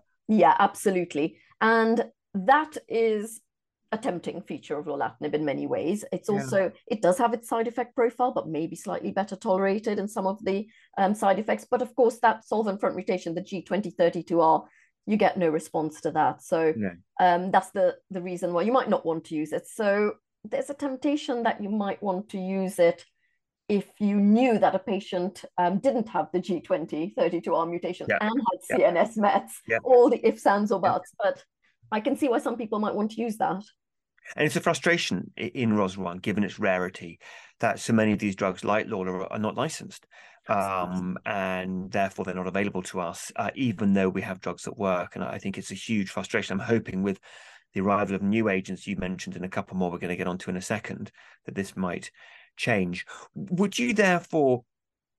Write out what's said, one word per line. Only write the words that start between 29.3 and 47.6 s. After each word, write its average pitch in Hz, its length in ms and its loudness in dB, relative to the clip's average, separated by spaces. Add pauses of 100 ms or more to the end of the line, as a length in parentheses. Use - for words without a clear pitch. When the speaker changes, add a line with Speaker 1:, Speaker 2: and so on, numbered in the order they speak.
Speaker 2:
Yeah. 226 160 2
Speaker 1:
all 247 260 8
the 233 160 2
ifs, - 220 0
ands, 208 240 4
or 196 100 2
Speaker 2:
Yeah. 180 120 4
Speaker 1:
buts. - 280 -4
But 190 240 0 (460)
I 214 100 -2
can 254 140 0
see 294 140 0
why 233 100 2
some 226 180 -2
people 220 220 -4
might 214 160 0
want 214 160 -2
to 220 100 -8
use 220 180 -4
that. 185 260 0 (720)
Speaker 2:
And 147 100 2
it's - 80 -2
a 175 60 2
frustration 170 760 0
i-, - 180 -6
in 117 180 2
ros 98 260 2
one, 90 200 -6
given 101 260 0
its - 160 -6
rarity, 90 580 -2 (400)
that 113 220 0
so - 120 -2
many 110 200 4
of 98 60 2
these 101 180 -2
drugs, 95 260 -2
like 104 240 0
Lorla, 95 420 -6
are 113 100 -8
not 107 180 -4
licensed, - 500 -8 (420)
Speaker 1:
Absolutely. 95 500 -2
Speaker 2:
um, 92 260 -4
and 92 640 -4
therefore 98 340 -2
they're 92 100 -6
not 92 120 -6
available 95 360 -2
to - 180 -8
us, 87 340 -10
uh, 104 200 -4
even 107 380 0
though 98 160 4
we 92 140 -2
have 92 180 -8
drugs - 240 -8
that - 120 -10
work. 92 400 -2
And 98 80 -6
I - 140 -8
think 98 200 -8
it's - 140 -12
a - 20 -10
huge 101 360 -4
frustration. 95 500 -4
I'm - 60 -8
hoping 110 360 0
with 98 160 -2 (540)